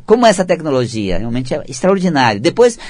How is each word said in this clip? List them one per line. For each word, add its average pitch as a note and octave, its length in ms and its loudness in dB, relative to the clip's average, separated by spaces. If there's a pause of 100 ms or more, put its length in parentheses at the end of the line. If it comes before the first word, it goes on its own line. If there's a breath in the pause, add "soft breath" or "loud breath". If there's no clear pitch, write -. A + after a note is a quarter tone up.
como A#3+ 200 2
essa G3 180 2
tecnologia, B2+ 760 -2
realmente A#2+ 340 -4
é D3 140 -6
extraordinário. C#3+ 760 0
Depois, G#3+ 360 2 (120 loud breath)